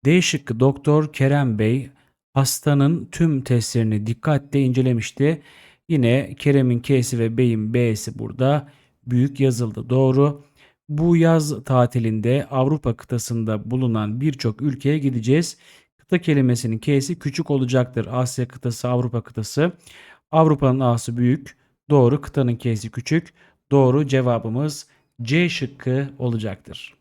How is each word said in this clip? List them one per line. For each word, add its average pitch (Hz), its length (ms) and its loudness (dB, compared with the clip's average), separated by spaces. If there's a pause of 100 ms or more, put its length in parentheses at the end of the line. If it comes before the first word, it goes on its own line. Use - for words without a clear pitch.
D 170 160 4
şıkkı, 127 380 -6
Doktor 147 540 2
Kerem 135 460 0
Bey 123 300 0 (440)
hastanın 143 800 0
tüm 156 300 0
testlerini 110 640 -2
dikkatle 139 540 -2
incelemişti. 131 800 0 (480)
Yine 135 500 2
Kerem'in 131 400 2
K'si 123 400 0
ve 113 180 -2
Bey'in 113 360 0
B'si 113 460 -2
burada 127 500 -2 (380)
büyük 127 320 0
yazıldı. 120 500 -2
Doğru. 135 540 2 (460)
Bu 165 280 2
yaz 160 460 2
tatilinde 120 880 0
Avrupa 135 460 0
kıtasında 113 760 -6
bulunan 117 500 -2
birçok 131 400 -4
ülkeye 139 360 -2
gideceğiz. 135 600 0 (400)
Kıta 175 240 -2
kelimesinin 131 560 0
K'si 139 420 -2
küçük 147 320 -6
olacaktır. 123 600 0
Asya 123 360 -4
kıtası, - 420 -6
Avrupa 123 320 -2
kıtası. 143 500 -4 (600)
Avrupa'nın 147 480 4
A'sı 120 380 0
büyük. 123 400 -2 (320)
Doğru. 143 320 4
Kıtanın 123 340 -2
K'si 113 360 -6
küçük. 160 420 -4 (380)
Doğru 139 360 4
cevabımız 123 800 -2 (340)
C 160 280 0
şıkkı 135 680 -4
olacaktır. 110 840 -8